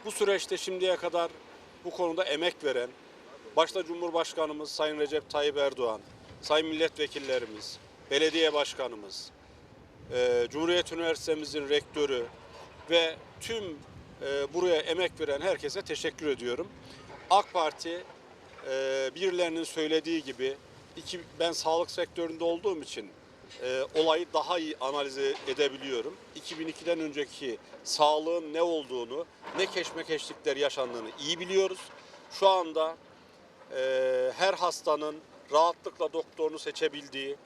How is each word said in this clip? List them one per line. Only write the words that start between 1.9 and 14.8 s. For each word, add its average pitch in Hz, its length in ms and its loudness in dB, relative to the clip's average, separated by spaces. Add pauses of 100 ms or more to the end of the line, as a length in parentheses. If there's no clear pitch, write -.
konuda 175 340 0
emek 160 400 0
veren, 123 260 2 (680)
başta 165 280 2
Cumhurbaşkanımız 160 840 -2
Sayın 151 280 -2
Recep 147 320 -2
Tayyip 147 260 0
Erdoğan, 123 440 0 (420)
Sayın 156 240 2
Milletvekillerimiz, 135 1120 -2 (320)
Belediye 156 420 4
Başkanımız, 117 760 -4 (840)
e, 123 380 4
Cumhuriyet 170 420 2
Üniversitemizin 151 760 -2
rektörü 139 580 2 (640)
ve 165 260 6 (240)
tüm, 196 380 -6 (440)
e, 139 320 -2
buraya 175 260 6